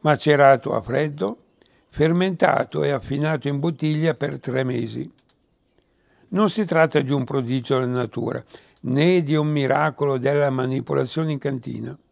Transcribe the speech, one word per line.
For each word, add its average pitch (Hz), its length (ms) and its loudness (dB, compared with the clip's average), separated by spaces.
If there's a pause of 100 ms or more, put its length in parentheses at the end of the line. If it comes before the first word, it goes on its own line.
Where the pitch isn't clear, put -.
macerato 143 720 4
a 117 80 -2
freddo, 147 640 -4 (540)
fermentato 165 840 0
e 143 80 0
affinato 143 560 -4
in 143 100 -2
bottiglia 156 560 -2
per 147 240 -6
tre 131 260 -4
mesi. 120 480 -6 (1160)
Non 202 200 2
si 214 160 -2
tratta 160 360 2
di 135 120 -2
un 139 120 0
prodigio 131 560 -2
della 123 120 -2
natura, 120 520 -4 (380)
né 160 420 2
di 143 100 -2
un 151 140 0
miracolo 143 720 0
della 139 320 2
manipolazione 131 800 -2
in 139 80 -4
cantina. 127 580 -8 (140)